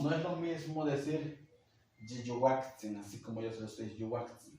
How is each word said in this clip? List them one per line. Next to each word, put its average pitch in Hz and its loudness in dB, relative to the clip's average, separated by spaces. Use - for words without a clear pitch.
no 147 4
es 160 4
lo 175 2
mismo 156 0
decir 147 0
Yiyuwaktzin, 120 2
así 101 -10
como 113 -6
yo 110 -2
se 110 -6
lo 110 -4
estoy 110 -6
Yiyuwaktzin. 113 -6